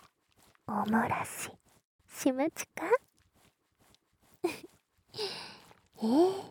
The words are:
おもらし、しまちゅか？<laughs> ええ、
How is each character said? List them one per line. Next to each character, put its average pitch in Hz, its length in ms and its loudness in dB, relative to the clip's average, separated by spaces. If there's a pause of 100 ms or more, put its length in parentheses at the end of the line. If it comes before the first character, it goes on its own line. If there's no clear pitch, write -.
(680)
お - 40 -6 (160)
も 220 200 2
ら - 160 -2
し、 - 260 -10 (680)
し - 140 2
ま 269 200 0
ち - 120 -10
ゅ - 40 -10 (100)
か？ - 80 -6 (1600)
<laughs> 349 40 0 (1500)
え 220 60 0
え、 - 20 2 (420)